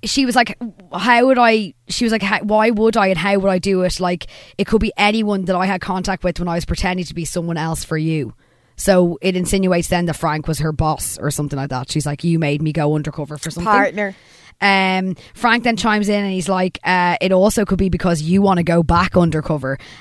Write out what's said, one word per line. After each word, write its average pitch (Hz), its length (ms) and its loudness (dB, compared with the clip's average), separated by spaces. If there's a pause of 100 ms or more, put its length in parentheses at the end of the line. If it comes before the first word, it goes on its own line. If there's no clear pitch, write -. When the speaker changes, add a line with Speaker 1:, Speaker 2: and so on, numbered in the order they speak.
Speaker 1:
she 262 220 0
was 240 100 -2
like, 233 220 -2 (340)
"How 233 360 2
would 262 100 4
I?" 226 360 2 (140)
She - 160 -4
was 226 80 0
like, 220 120 -2
"How, 196 160 -2
why 214 320 2
would 220 260 2
I 202 100 2
and 185 100 0
how 196 200 0
would 190 140 2
I 185 80 0
do 185 240 0
it? 180 160 -2
Like, 180 260 -2 (320)
it 202 80 0
could 214 160 2
be 220 160 -2
anyone 208 480 0
that 185 100 0
I 185 120 0
had 190 120 -2
contact 185 440 -4
with 175 160 -2
when 180 100 -4
I 170 60 -2
was 170 100 -4
pretending 180 400 -2
to - 80 -14
be 170 120 -6
someone 170 320 -4
else 160 280 -4
for 160 120 -4
you." 156 360 -2 (440)
So 180 440 2
it 185 140 0
insinuates 180 540 0
then 175 180 0
that 160 80 -2
Frank 156 320 -4
was 156 100 -2
her 156 140 -2
boss 156 480 -2
or 139 100 -2
something 143 280 -4
like 135 120 -6
that. 127 220 -6
She's 151 160 -2
like, 143 160 -6
"You 165 160 2
made 147 240 0
me 156 80 -2
go 151 240 0
undercover 147 420 -6
for 160 140 -8
something." 180 200 -2
Speaker 2:
Partner. 202 440 0 (440)
Speaker 1:
Um, 190 560 2 (180)
Frank 233 300 0
then 233 120 2
chimes 214 320 0
in 202 160 0
and 196 100 -2
he's 185 160 -4
like, 185 340 -2
uh, 180 380 2
"It 190 100 2
also 202 340 4
could 190 140 -2
be 190 100 2
because 170 340 0
you 180 180 4
wanna 185 220 2
go 170 200 4
back 170 340 2
undercover." 151 600 0 (240)